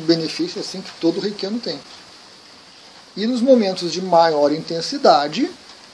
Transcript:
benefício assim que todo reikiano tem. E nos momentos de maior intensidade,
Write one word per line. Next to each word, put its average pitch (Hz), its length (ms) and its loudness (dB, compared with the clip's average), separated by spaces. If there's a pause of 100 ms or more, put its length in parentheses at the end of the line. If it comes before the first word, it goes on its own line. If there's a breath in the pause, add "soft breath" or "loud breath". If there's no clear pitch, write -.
benefício 165 540 -2
assim 185 200 -10
que - 100 -16 (100)
todo 165 200 0
reikiano 208 380 -6
tem. 165 220 -10 (1400)
E 202 100 -4
nos 247 140 -2
momentos 202 520 2
de 175 80 -6
maior 165 520 4
intensidade, 165 960 0 (440)